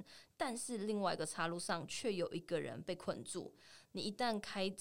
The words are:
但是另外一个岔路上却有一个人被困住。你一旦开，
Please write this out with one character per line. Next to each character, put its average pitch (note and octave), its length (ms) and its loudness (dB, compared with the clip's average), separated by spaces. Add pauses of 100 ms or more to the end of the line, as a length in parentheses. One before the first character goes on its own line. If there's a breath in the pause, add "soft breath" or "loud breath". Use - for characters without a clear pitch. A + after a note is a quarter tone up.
(380 loud breath)
但 C4 180 0
是 A#3+ 240 -2
另 G#3 220 2
外 F3+ 100 6
一 E3 60 2
个 D#3+ 80 0
岔 E3 220 2
路 E3+ 100 0
上 E3+ 300 0
却 - 260 0
有 E3+ 180 2
一 E3 80 0
个 D#3+ 200 2
人 C3 240 -2
被 E3+ 120 -2
困 - 280 -2
住。 - 320 -6 (380 loud breath)
你 F#3+ 80 -2
一 G#3 100 0
旦 A#3 300 2
开， G3 280 0 (120)